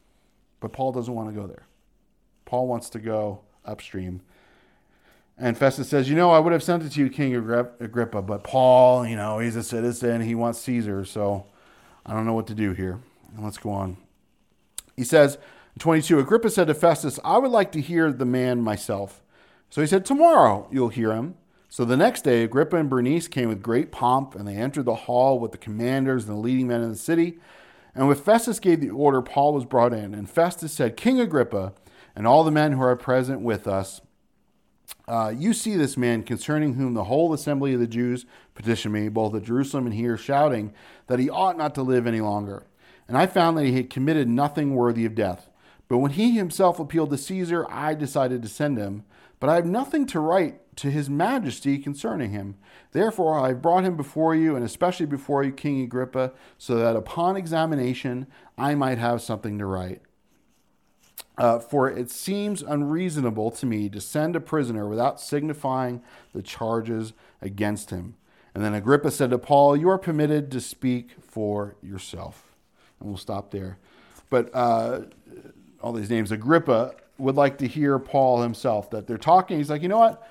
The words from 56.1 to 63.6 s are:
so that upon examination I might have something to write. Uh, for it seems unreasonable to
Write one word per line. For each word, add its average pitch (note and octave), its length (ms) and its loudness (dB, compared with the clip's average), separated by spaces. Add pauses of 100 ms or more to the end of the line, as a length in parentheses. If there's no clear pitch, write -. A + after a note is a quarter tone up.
so - 180 -2
that A#2 200 2
upon E3+ 400 -2
examination C#3+ 920 -2 (320)
I C#3+ 160 0
might C3 240 0
have A#2 240 -2
something G#2 360 -6
to G2+ 80 -6
write. F#2 340 -6 (1400)
Uh, A#2+ 200 4
for C3 300 0
it B2 220 -6
seems G3+ 520 -6
unreasonable C#3+ 880 -2
to - 160 -8